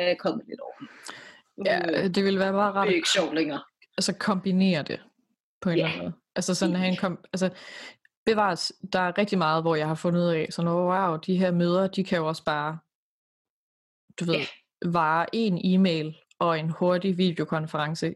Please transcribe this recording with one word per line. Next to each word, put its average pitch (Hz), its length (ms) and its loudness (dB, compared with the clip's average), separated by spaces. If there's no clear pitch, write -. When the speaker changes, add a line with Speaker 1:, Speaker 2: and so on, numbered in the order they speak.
Speaker 1:
er 180 140 2
kommet - 340 -2
lidt - 120 -12
over. - 140 -14
Speaker 2:
Ja, - 380 0
Speaker 1:
Øh, 196 100 0
Speaker 2:
det 196 100 2
ville 196 140 2
være 190 140 2
meget 202 220 2
rart 196 120 2
Speaker 1:
det 180 60 4
er - 0 -
Speaker 2:
at 180 40 4
Speaker 1:
ikke 160 120 0
sjovt 151 260 2
længere. 151 280 -2
Speaker 2:
altså, 202 160 0
kombinere 185 680 2
det - 180 -8
på 185 100 0
en 170 80 2
Speaker 1:
Ja. 165 60 4
Speaker 2:
eller 160 100 -2
anden 175 100 -8
måde. 165 120 -8
Altså 180 180 -2
sådan 175 200 0
at 180 60 -2
have 185 80 0
en 185 40 0
Speaker 1:
Helt. 180 80 -4
Speaker 2:
kom-, 175 320 -4
altså, 185 180 0
bevares, 208 460 0
der 190 80 2
er 180 180 0
rigtig 208 200 2
meget, 160 240 2
hvor 165 140 2
jeg 151 120 0
har 160 60 0
fundet 175 260 0
ud 175 140 2
af, 160 160 -2
sådan, 170 200 -2
"Åh, 175 160 2
wow, 180 300 0
de 180 220 -2
her 185 120 2
møder, 175 360 2
de 190 180 -2
kan 180 140 0
jo 160 100 -2
også 160 160 -6
bare, 151 340 -2
du 175 40 -6
ved, 170 100 0
Speaker 1:
Ja. 147 120 -2
Speaker 2:
vare 165 480 2
en 214 260 0
e-mail 165 420 2
og 165 200 2
en 160 120 -4
hurtig 180 480 0
videokonference 160 960 -2